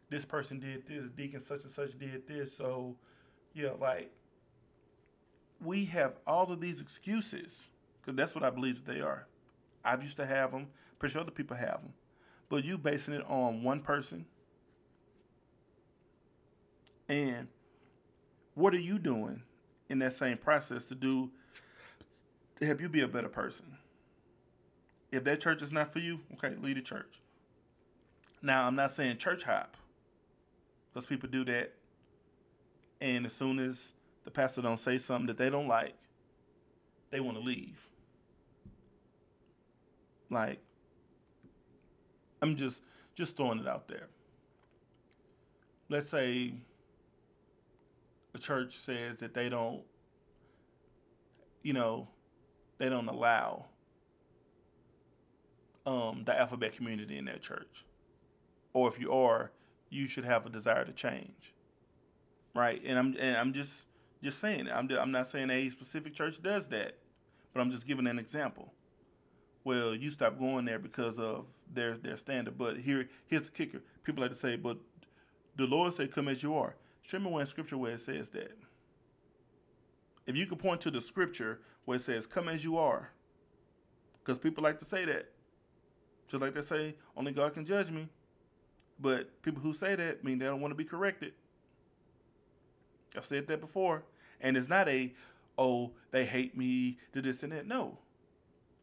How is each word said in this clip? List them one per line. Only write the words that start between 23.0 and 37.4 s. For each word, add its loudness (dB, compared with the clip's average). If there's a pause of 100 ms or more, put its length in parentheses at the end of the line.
a 4
better -2
person? -6 (1300)
If 0
that 2
church 2
is -8
not 2
for -2
you, -4 (140)
okay, -4
leave -2
the -4
church. -10 (1200)
Now, 6
I'm 4
not 4
saying 0
church -2
hop, 0 (1160)
'cause -8
people -4
do 0
that. 0 (1300)
And 2
as -6
soon 0
as -4 (320)
the -14
pastor 0
don't 0
say 2
something -2
that -2
they 2
don't 0
like, 2 (1120)
they -2
wanna -4
leave. -6 (2500)